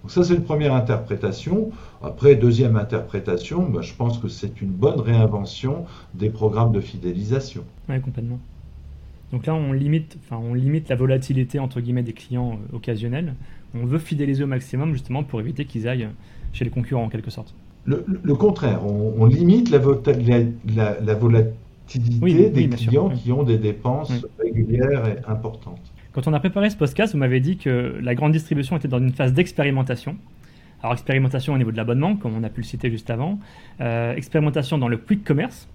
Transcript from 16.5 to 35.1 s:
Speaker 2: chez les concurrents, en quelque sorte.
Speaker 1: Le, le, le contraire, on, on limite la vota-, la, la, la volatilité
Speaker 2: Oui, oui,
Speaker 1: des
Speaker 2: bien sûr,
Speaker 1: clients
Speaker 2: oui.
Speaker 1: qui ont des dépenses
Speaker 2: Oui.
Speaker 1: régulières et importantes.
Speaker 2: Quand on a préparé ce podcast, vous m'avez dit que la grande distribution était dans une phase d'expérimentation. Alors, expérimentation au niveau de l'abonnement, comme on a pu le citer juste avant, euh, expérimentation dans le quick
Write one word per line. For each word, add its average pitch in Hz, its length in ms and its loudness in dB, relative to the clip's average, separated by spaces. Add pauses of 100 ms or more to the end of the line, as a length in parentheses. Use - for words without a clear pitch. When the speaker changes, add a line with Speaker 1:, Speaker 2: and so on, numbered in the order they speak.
Speaker 2:
chez - 120 -4
les 117 60 -2
concurrents, 120 360 -2
en 110 40 -4
quelque 110 220 -8
sorte. - 240 -14 (300)
Speaker 1:
Le, 139 200 -2
le, 190 160 -4
le 143 140 2
contraire, 131 500 2
on, 107 320 -2
on 113 80 6
limite 175 460 8
la 147 80 8
vota-, 135 340 4
la, 120 260 4 (360)
la, 107 260 0
la 107 140 2
volatilité 113 420 4 (640)
Speaker 2:
Oui, 175 160 6
oui, 202 140 8
Speaker 1:
des 156 160 4
Speaker 2:
bien 120 100 0
sûr, 113 120 0
Speaker 1:
clients 156 200 4
Speaker 2:
oui. 127 80 -2
Speaker 1:
qui 120 140 -2
ont 135 100 2
des 117 160 4
dépenses 123 540 -2
Speaker 2:
Oui. 120 400 -4
Speaker 1:
régulières 117 560 2
et 110 240 -4
importantes. 107 500 -8 (300)
Speaker 2:
Quand 135 160 -2
on 156 60 2
a 151 60 2
préparé 196 300 0
ce 208 80 -6
podcast, 190 360 0
vous 151 60 0
m'avez 131 200 4
dit 165 180 0
que 127 420 -2
la 123 140 -2
grande 151 200 2
distribution 156 440 -2
était 147 100 -4
dans 123 120 0
une 127 140 2
phase 131 200 0
d'expérimentation. 135 840 0 (680)
Alors, 113 100 -2
expérimentation 135 600 0
au 139 40 2
niveau 117 140 0
de 110 60 -4
l'abonnement, 127 380 0
comme 131 220 -6
on 113 60 -4
a 107 60 -4
pu 117 120 -8
le 107 60 -8
citer 127 240 -4
juste 110 180 -8
avant, 147 300 -4 (420)
euh, 117 320 -2
expérimentation 151 640 0
dans 123 120 0
le 117 80 0
quick 202 260 -2